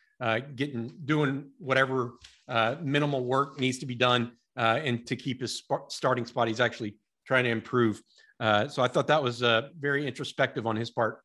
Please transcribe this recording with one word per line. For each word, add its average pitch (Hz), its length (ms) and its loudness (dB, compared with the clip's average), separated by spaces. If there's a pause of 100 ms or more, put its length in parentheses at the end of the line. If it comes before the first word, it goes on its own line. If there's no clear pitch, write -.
(200)
uh, 113 180 0 (160)
getting, 127 380 -6 (120)
doing 143 540 0
whatever, 131 540 2 (340)
uh, 117 340 2
minimal 143 440 0
work 135 340 0
needs 131 200 0
to - 80 -8
be 127 100 -8
done, 120 360 4 (240)
uh, 117 280 2
and 120 220 -2
to - 100 -4
keep 127 240 -8
his 127 180 -6
sp-, - 300 -6
starting 123 380 -2
spot, 117 200 0
he's 113 140 -2
actually 113 380 -2 (280)
trying 131 180 2
to 120 60 2
improve. 113 500 0 (380)
Uh, 110 300 2
so 143 140 -2
I 123 60 4
thought 139 200 0
that 151 140 4
was, 120 200 -2
uh, 117 280 2 (100)
very 143 260 -2
introspective 135 600 -4
on 113 100 -2
his 117 140 -4
part. 110 340 -2